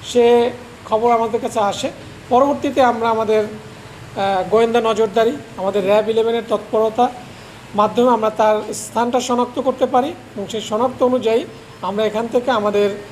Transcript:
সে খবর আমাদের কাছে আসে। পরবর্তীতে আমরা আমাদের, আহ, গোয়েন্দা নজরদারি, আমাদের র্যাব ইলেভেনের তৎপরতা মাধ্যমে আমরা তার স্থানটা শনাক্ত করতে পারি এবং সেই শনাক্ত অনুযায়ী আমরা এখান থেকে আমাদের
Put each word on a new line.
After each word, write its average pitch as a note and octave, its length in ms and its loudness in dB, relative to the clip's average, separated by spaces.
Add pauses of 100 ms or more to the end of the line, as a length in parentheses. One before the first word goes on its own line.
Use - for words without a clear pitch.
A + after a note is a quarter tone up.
(120)
সে A#3+ 380 4 (340)
খবর A#3 280 2
আমাদের A3+ 280 0
কাছে A#3 200 -4
আসে। G3+ 300 -2 (380)
পরবর্তীতে C4+ 540 2
আমরা A3+ 260 2
আমাদের, A3 360 2
আহ, G3 1040 -6
গোয়েন্দা A#3 300 4
নজরদারি, A3 520 2 (240)
আমাদের F#3+ 300 -2
র্যাব G#3 220 4
ইলেভেনের A3+ 400 0
তৎপরতা A3 600 0 (680)
মাধ্যমে G#3+ 360 4
আমরা A3 200 2
তার G#3+ 440 0
স্থানটা A#3+ 460 -2
শনাক্ত B3 400 -2
করতে B3+ 260 0
পারি B3+ 220 2
এবং A3 400 -12
সেই A3+ 120 -6
শনাক্ত A#3+ 420 -2
অনুযায়ী B3 420 2 (380)
আমরা G3+ 240 -2
এখান G#3+ 220 -2
থেকে B3 220 0
আমাদের G#3 400 2 (220)